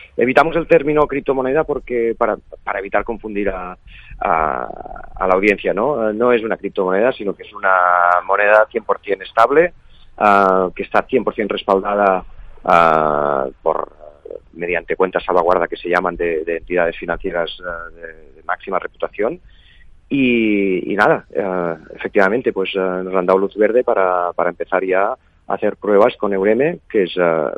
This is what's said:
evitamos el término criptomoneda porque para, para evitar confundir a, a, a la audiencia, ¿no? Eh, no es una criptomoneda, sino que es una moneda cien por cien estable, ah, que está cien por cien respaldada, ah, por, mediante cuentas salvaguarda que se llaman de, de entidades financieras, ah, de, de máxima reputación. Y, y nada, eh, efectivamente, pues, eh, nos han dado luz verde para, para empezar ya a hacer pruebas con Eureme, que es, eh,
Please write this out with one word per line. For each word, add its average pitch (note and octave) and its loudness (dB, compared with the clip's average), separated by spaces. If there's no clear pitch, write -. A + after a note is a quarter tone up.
evitamos C#3+ 2
el E3 -2
término D3+ 4
criptomoneda C#3 -2
porque A#2+ -4
para, G#2+ 0
para G2+ -6
evitar G2+ -4
confundir G#2 -6
a, F2+ -10
a, D2+ -2
a F#2+ -2
la F#2 4
audiencia, G2 2
¿no? A2+ -2
Eh, G#2+ -2
no A#2+ 2
es A#2 2
una G#2+ -4
criptomoneda, G2 0
sino G2 -6
que - -20
es - -20
una G2+ 0
moneda G#2 4
cien A2+ -6
por - -2
cien G2 -4
estable, C#3 2
ah, G2 4
que G2 -8
está G2+ 0
cien B2 0
por G#2+ -4
cien G#2 -4
respaldada, G2 0
ah, D#2 2
por, D2 -2
mediante E2+ -6
cuentas F2+ 0
salvaguarda F2+ 2
que E2 -10
se - -8
llaman F2 0
de, E2+ -4
de E2 -4
entidades E2+ -2
financieras, E2+ -6
ah, E2+ -12
de, D#2+ -20
de D#2+ -20
máxima F2+ -6
reputación. G2+ -6
Y, A2 0
y G2 -4
nada, B2 2
eh, F2+ -4
efectivamente, G#2 0
pues, F#2+ -4
eh, G2 -2
nos F#2 -4
han F#2 0
dado F#2+ 4
luz G2 -4
verde G#2+ 2
para, F2+ 0
para F2 -2
empezar F#2 -4
ya F#2+ 0
a G2+ -4
hacer G#2 -4
pruebas G#2 2
con G#2 -4
Eureme, A2+ 0
que G#2 0
es, E2+ -4
eh, E2 2